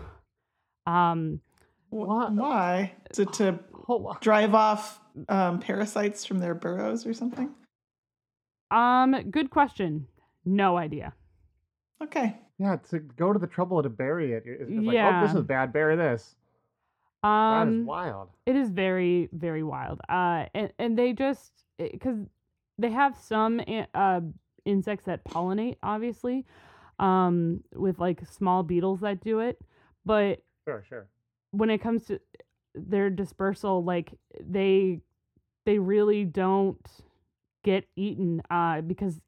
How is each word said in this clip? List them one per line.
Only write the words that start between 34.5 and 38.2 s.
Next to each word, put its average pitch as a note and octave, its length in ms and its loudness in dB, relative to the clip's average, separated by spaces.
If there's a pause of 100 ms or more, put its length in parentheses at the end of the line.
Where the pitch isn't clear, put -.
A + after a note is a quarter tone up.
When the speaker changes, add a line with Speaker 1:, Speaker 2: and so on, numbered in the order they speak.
Speaker 1:
they G#3 160 4
really G#3 440 4
don't F#3+ 800 0 (640)
get G3 320 0
eaten, F3 540 -2